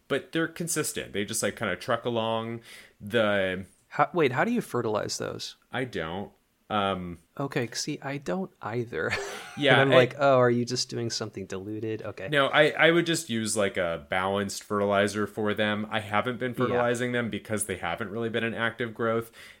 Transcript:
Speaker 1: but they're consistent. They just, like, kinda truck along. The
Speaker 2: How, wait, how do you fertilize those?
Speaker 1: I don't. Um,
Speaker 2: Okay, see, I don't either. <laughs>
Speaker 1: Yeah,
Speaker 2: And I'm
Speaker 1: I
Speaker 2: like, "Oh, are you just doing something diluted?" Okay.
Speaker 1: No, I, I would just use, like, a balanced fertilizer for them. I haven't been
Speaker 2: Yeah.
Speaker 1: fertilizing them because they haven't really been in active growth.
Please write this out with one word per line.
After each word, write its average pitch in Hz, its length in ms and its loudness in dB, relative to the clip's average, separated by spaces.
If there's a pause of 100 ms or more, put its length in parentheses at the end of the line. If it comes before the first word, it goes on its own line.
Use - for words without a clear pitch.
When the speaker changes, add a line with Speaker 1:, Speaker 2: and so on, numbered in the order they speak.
Speaker 1:
but - 240 -2
they're 165 160 0
consistent. 156 680 -4
They 101 120 0
just, - 160 -4
like, 101 140 -2
kinda 95 220 -2
truck - 280 -2
along. 113 560 -2 (400)
The 101 640 2 (220)
Speaker 2:
How, - 260 0
wait, 151 180 4
how 143 120 0
do 226 80 0
you 233 100 0
fertilize 110 560 -2
those? 107 380 -8 (160)
Speaker 1:
I 127 140 -4
don't. 90 440 -6 (400)
Um, 95 500 0 (200)
Speaker 2:
Okay, 139 340 -2
see, - 300 -6
I 139 140 -6
don't 180 340 -6 (100)
either. 117 560 -2
<laughs> - 40 -6 (360)
Speaker 1:
Yeah, 131 220 8
Speaker 2:
And - 40 8
I'm 139 100 6
Speaker 1:
I - 20 8
Speaker 2:
like, 127 240 8
"Oh, 139 180 6
are 123 120 8
you 120 160 2
just 123 240 -4
doing 117 200 -4
something 104 360 -6
diluted?" 107 580 -6
Okay. 98 260 -10
Speaker 1:
No, 139 180 2
I, 147 240 4
I 160 200 6
would 170 140 4
just 160 240 -2
use, 110 260 -2
like, 101 220 2
a 85 320 -2
balanced 98 560 -2
fertilizer 101 600 2
for 104 280 -2
them. 104 360 -2
I 107 120 -2
haven't 104 380 -2
been 123 120 -4
Speaker 2:
Yeah. 120 60 -8
Speaker 1:
fertilizing 123 560 0
them 120 160 -2
because 101 340 -4
they 90 140 -4
haven't 92 340 -4
really 113 160 -4
been 113 160 -2
in 113 100 -2
active 113 400 -4
growth. 113 380 -2 (280)